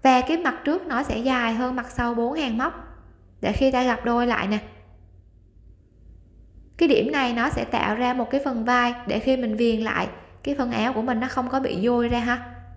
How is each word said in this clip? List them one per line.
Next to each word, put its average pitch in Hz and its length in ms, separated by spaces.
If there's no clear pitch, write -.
Và 254 180
cái 311 180
mặt 302 260
trước 330 220
nó 254 160
sẽ 220 160
dài 240 360
hơn 254 220
mặt 240 140
sau 240 240
bốn 233 200
hàng 254 240
móc. 294 160
Để 208 120
khi 269 180
ta 254 140
gặp 233 200
đôi 240 220
lại 226 220
nè. 208 100
Cái 330 120
điểm 269 240
này 247 200
nó 233 180
sẽ - 140
tạo 214 300
ra 247 200
một 240 160
cái 269 140
phần 240 200
vai 240 300
để 214 120
khi 262 180
mình 220 200
viền 226 240
lại, 208 280
cái 285 120
phần 247 180
áo 226 200
của 226 100
mình 240 180
nó 254 80
không 254 200
có 262 120
bị 190 240
dôi 240 240
ra 240 100
ha. 240 360